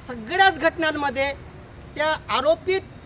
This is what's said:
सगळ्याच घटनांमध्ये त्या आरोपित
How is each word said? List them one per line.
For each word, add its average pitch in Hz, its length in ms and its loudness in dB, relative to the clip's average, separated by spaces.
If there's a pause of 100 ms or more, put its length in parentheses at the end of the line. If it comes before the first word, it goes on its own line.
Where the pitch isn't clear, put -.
सगळ्याच 311 520 2
घटनांमध्ये 294 720 0 (640)
त्या 294 200 2 (140)
आरोपित 330 520 2 (240)